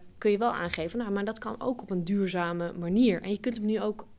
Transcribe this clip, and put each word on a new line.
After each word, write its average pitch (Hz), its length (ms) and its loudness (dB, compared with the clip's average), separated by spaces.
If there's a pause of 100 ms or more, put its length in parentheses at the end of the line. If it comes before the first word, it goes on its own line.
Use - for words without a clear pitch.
(180)
kun 214 140 4
je 202 60 4
wel 226 160 2
aangeven, 170 460 -2
"Nou, 220 120 -4
maar 202 140 0
dat 220 140 -4
kan 220 220 -6
ook 247 200 -2
op 196 80 -12
een 180 160 0
duurzame 175 720 0
manier." 185 420 4
En 185 80 -4
je 202 100 -2
kunt 240 180 -2
hem 208 80 -4
nu 214 160 0
ook 208 240 -4 (140)